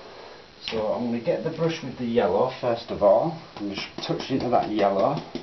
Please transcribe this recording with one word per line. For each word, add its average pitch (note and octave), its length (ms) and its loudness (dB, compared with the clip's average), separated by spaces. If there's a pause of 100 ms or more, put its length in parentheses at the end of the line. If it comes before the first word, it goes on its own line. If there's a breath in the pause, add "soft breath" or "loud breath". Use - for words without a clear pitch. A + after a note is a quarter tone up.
(680 loud breath)
So G#2+ 260 -2
I'm A#2+ 140 -2
gonna A#2 140 -2
get A2+ 240 -2
the - 60 -2
brush E3 320 -2
with C3 160 -10
the B2+ 60 -4
yellow A2+ 560 4
first A#2+ 300 -2
of F#2+ 120 -2
all, D3+ 360 6 (180)
and G2+ 180 -6
just - 140 -6 (180)
touch - 240 -4
into B2 200 0
that G#2+ 200 2
yellow. G#2+ 460 2 (260)